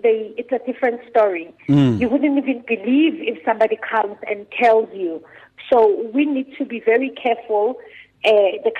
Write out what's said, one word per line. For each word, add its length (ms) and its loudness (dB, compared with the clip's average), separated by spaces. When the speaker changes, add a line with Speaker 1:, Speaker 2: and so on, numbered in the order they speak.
Speaker 1:
they, 340 0
it's 140 -10
a 80 -2
different 280 -4
story. 440 0
Speaker 2:
Mm. 300 4
Speaker 1:
You 100 0
wouldn't 280 0
even 300 -4
believe 540 0
if 240 -8
somebody 320 0
comes 400 -4
and 240 -8
tells 420 2
you. 300 -8
So 420 4
we 120 2
need 320 -4
to 80 -6
be 160 -10
very 300 0
careful, 680 -2
uh, 40 4
the 160 2